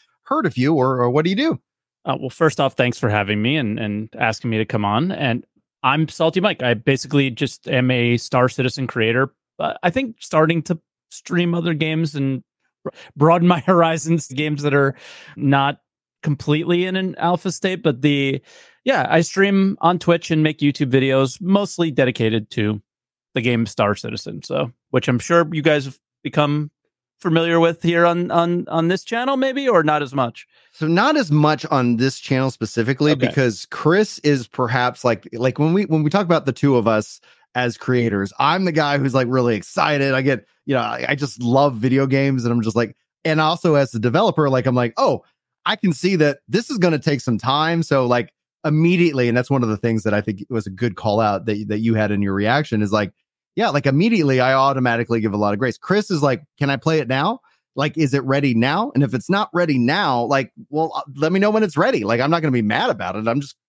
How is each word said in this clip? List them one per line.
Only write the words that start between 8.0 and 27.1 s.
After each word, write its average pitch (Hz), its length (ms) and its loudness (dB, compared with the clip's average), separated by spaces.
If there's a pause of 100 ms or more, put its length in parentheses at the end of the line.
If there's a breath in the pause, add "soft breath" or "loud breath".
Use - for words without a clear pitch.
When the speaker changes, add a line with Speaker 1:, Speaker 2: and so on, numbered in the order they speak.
Speaker 2:
Star 123 320 2
Citizen 127 400 -4
creator, 120 460 0 (240)
but - 260 -4
I 175 60 2
think 240 300 -4
starting 160 440 0
to 170 160 -4 (300)
stream 170 440 -2
other 170 200 -2
games 160 420 -2
and 135 280 -2 (400)
bro-, - 100 -10 (240 loud breath)
broaden 165 300 6
my 175 120 4
<laughs> - 60 -8
horizons 165 640 2
to 131 80 -14
games 151 260 -4
that 147 120 0
are 139 220 4 (400 loud breath)
not 139 460 2 (420)
completely 160 640 -2
in 185 100 -4
an 190 220 -4
alpha 175 340 -2
state. 185 320 -6
But 127 180 0
the, 139 400 0 (440 soft breath)
yeah, 254 240 0
I 165 120 2
stream 196 600 2
on 170 180 2
Twitch 170 320 0
and 156 120 2
make 151 160 -2
YouTube 143 320 0
videos, 135 500 2
mostly 180 500 0
dedicated 117 600 0
to 107 300 -2 (520)
the 127 80 -2
game 117 240 0
Star 104 300 0
Citizen. - 480 -12
So, 139 280 -4 (200)
which 131 180 0
I'm 123 100 0
sure 170 320 2
you 151 100 -4
guys 151 240 2
have 135 140 -16 (240)
become 147 480 -2 (480)